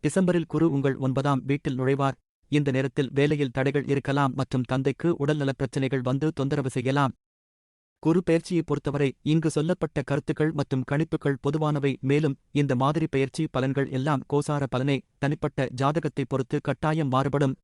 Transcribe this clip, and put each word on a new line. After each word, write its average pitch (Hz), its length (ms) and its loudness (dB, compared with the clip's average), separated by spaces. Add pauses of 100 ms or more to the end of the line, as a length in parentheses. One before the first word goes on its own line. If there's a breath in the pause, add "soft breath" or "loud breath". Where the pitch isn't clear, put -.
டிசம்பரில் 175 500 2
குரு 160 120 4 (100)
உங்கள் 139 300 0
ஒன்பதாம் 135 440 0
வீட்டில் 143 300 -2
நுழைவார். 135 380 0 (340)
இந்த 143 240 2
நேரத்தில் 135 420 -2
வேலையில் 143 400 2
தடைகள் 139 360 0
இருக்கலாம் 139 460 0
மற்றும் 127 320 -2
தந்தைக்கு 135 380 0 (140)
உடல்நலப் 143 380 0
பிரச்சனைகள் 135 480 -2
வந்து 139 200 0 (100)
தொந்தரவு 135 380 -2
செய்யலாம். 135 380 0 (880)
குரு 165 240 4
பெயர்ச்சியை 165 400 2
பொறுத்தவரை 143 420 0 (220)
இங்கு 160 240 4
சொல்லப்பட்ட 160 420 0 (120)
கருத்துக்கள் 151 500 0
மற்றும் 131 320 -2
கணிப்புகள் 147 540 0
பொதுவானவை. 147 460 0 (200)
மேலும் 147 260 2 (240)
இந்த 135 220 2
மாதிரி 151 320 0
பெயர்ச்சி 135 280 -2 (140)
பலன்கள் 135 400 0
எல்லாம் 135 260 -2 (100)
கோசார 143 320 0 (100)
பலனே, 135 220 0 (260)
தனிப்பட்ட 143 440 -2 (140)
ஜாதகத்தை 143 500 0
பொறுத்து 135 280 -2 (100)
கட்டாயம் 151 460 0
மாறுபடும். 139 480 2